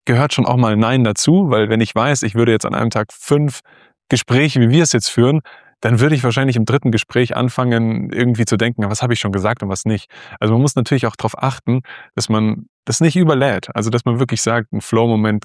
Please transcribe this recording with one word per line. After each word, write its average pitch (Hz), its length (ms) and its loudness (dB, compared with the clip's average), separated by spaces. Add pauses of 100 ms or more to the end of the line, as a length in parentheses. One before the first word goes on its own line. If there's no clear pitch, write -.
gehört 131 280 2
schon - 140 0
auch 123 100 0
mal 113 200 2
Nein 117 280 2
dazu, 151 460 2
weil 110 180 2
wenn 113 120 0
ich 113 140 -2
weiß, 127 300 0
ich 107 100 -4
würde 117 160 2
jetzt 110 160 0
an - 80 -4
einem 113 160 -2
Tag 107 220 -4
fünf 147 480 -2 (480)
Gespräche, 131 520 0
wie 117 100 4
wir 156 120 6
es 151 100 0
jetzt 117 180 0
führen, 147 300 2 (440)
dann 113 160 2
würde 151 140 4
ich 131 100 0
wahrscheinlich 131 320 0
im 113 80 0
dritten 127 260 0
Gespräch 117 460 -2
anfangen, 120 760 -2
irgendwie 117 360 0
zu 120 100 0
denken, 110 320 -2
„Was 104 140 -6
habe 123 100 0
ich 113 80 -4
schon 101 120 -4
gesagt 101 300 -2
und 104 60 -4
was 95 160 -6
nicht?“ 110 260 -4 (300)
Also 110 140 2
man 123 80 4
muss 143 140 0
natürlich 123 300 0
auch 107 80 -4
darauf - 280 -4
achten, 127 400 -2 (320)
dass - 160 -4
man 110 360 0 (200)
das 123 140 -2
nicht 165 160 2
überlädt. 139 600 0
Also 110 140 -2
dass 120 160 -2
man 120 120 0
wirklich 120 220 -2
sagt, 113 320 -2
ein 107 80 -6
Flow-Moment 110 640 0